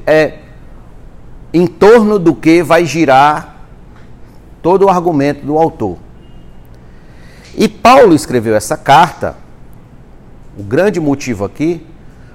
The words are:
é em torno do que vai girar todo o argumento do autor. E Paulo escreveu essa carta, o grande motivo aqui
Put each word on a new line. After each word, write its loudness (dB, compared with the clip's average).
é -2
em 0
torno 2
do 0
que 2
vai 0
girar 0
todo 2
o 2
argumento -2
do -4
autor. -4
E 0
Paulo 4
escreveu -2
essa -4
carta, 0
o -16
grande -2
motivo -6
aqui -8